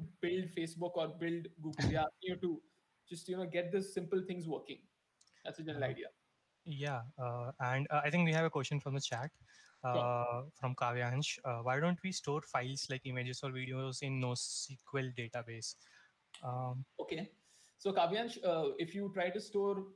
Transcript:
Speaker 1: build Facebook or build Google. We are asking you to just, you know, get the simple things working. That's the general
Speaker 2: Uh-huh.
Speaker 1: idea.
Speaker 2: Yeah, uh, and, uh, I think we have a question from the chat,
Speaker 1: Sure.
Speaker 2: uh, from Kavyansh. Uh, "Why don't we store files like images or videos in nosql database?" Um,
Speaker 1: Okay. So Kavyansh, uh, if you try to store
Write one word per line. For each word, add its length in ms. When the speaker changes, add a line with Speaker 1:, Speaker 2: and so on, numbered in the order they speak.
Speaker 1:
build 360
Facebook 380
or 120
build 400
Google. 280
We 60
are 120
asking 220
you 80
to 240
just, 200
you 80
know, 80
get 260
the 100
simple 460
things 220
working. 300
That's 120
the 60
general 220
Speaker 2:
Uh-huh. 60
Speaker 1:
idea. 160
Speaker 2:
Yeah, 320
uh, 340
and, 280
uh, 140
I 60
think 160
we 80
have 120
a 40
question 300
from 140
the 80
chat, 300
Speaker 1:
Sure. 120
Speaker 2:
uh, 440
from 160
Kavyansh. 680
Uh, 220
"Why 120
don't 240
we 80
store 300
files 480
like 160
images 360
or 100
videos 500
in 180
nosql 1040
database?" 540
Um, 400
Speaker 1:
Okay. 320
So 160
Kavyansh, 500
uh, 300
if 140
you 140
try 160
to 100
store 560